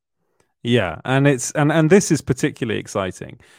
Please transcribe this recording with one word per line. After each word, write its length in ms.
Yeah, 400
and 220
it's, 260
and, 200
and 180
this 220
is 80
particularly 580
exciting. 640